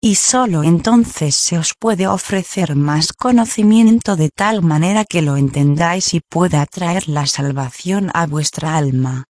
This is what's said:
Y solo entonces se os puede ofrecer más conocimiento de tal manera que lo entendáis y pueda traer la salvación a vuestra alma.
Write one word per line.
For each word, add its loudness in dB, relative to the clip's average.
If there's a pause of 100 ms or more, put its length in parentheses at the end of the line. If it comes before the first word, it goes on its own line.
Y 2
solo 0
entonces 2
se -2
os -2
puede 0
ofrecer -2
más 0
conocimiento 2
de 0
tal -2
manera 2
que -2
lo 0
entendáis 0
y 0
pueda 0
traer -4
la -2
salvación -4
a 0
vuestra -4
alma. -2 (120)